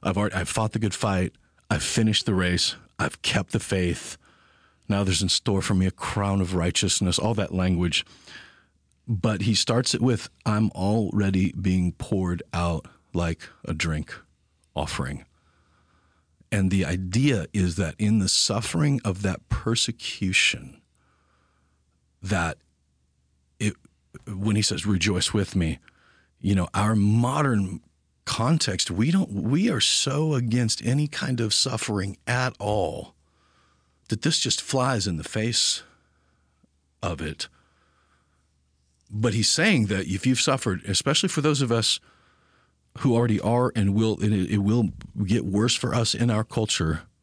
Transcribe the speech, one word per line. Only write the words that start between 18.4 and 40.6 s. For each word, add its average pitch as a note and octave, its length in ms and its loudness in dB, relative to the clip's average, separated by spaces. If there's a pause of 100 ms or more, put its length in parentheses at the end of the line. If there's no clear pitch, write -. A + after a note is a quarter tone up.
of G2 180 -2
that F#2+ 260 -2
persecution, - 1300 -2 (1400)
that F2 360 -4 (1040)
it, G#2+ 140 0 (540)
when G#2 280 0
he G#2+ 60 2
says, F#2+ 240 -2
"Rejoice F#2+ 480 0
with G2+ 220 0
me," D#2+ 240 0 (600)
you G2 160 0
know, F2+ 180 0
our G#2+ 220 0
modern A2 840 2 (440)
context, A2+ 680 0
we G#2 200 2
don't, F#3+ 200 0
we C3 400 0
are E3+ 100 0
so D3 540 0
against A#2+ 500 0
any C#3+ 220 2
kind C3 320 -4
of A2 140 0
suffering G2+ 640 -2 (100)
at B2 320 0
all G2+ 560 -2 (960)
that - 120 -4
this C#3 180 2
just - 220 -2
flies B2+ 460 0
in F2 100 -2
the D#2+ 60 -6
face - 580 -2 (1200)
of F2+ 200 -6
it. - 260 -8 (1600)
But G#2+ 220 2
he's G#2+ 160 2
saying D#3 380 4
that F#2+ 200 -2
if F#2 200 -2
you've B2+ 140 2
suffered, A#2+ 460 0